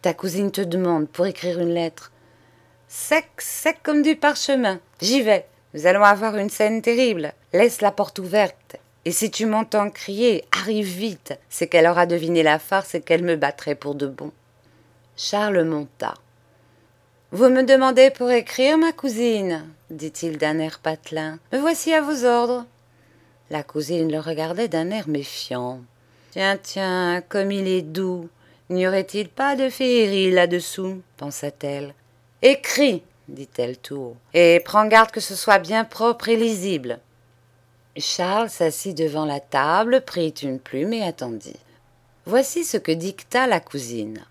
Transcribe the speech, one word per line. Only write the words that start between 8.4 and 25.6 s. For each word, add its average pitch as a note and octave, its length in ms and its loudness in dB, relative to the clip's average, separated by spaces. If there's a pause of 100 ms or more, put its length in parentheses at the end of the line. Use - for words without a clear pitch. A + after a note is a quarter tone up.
Et E3+ 60 -2
si G#3+ 200 -2
tu A3 160 -4
m'entends G#3+ 440 0
crier, G#3 600 0
arrive G#3 340 -2
vite. F#3 500 -8 (120)
C'est - 180 -4
qu'elle E3 220 6
aura F3 180 4
deviné E3+ 380 0
la D#3 160 4
farce G3 340 -4
et E3 60 -2
qu'elle E3 240 0
me F3 100 0
battrait D3 400 -4
pour C#3+ 220 -8
de C#3 100 -4
bon. C#3+ 240 -12 (840)
Charles G3+ 480 0
monta. D3+ 500 -6 (1200)
Vous A#3 160 6
me B3+ 160 4
demandez C4 460 6
pour B3 200 -4
écrire, C4 480 2
ma D#4+ 140 4
cousine, G#3+ 760 -4 (240)
dit-il D#3 480 -8
d'un D#3 220 0
air D#3 180 -6
patelin. D#3 640 -8 (120)
Me B3+ 60 -2
voici D#4+ 340 0
à D#4 80 4
vos C#4+ 240 -4
ordres. A#3+ 420 0 (840)
La D3+ 140 -6
cousine D#3 480 -4
le D#3 80 -4
regardait D#3+ 480 -4
d'un E3 220 -2
air G#3 180 -6
méfiant. C3 720 -6 (500)